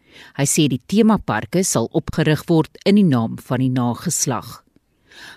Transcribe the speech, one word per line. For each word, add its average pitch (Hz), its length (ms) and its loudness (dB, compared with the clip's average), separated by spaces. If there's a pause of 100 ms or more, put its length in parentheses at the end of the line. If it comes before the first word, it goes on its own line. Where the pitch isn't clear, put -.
(360)
Hy 139 80 -2
sê 151 240 2
die 123 180 -4
temaparke 190 760 0
sal 117 280 -2
opgerig 151 540 -2
word 160 240 2 (140)
in 202 100 4
die 208 100 6
naam 120 340 0
van 127 200 -6
die 131 120 0
nageslag. 120 920 -4 (720)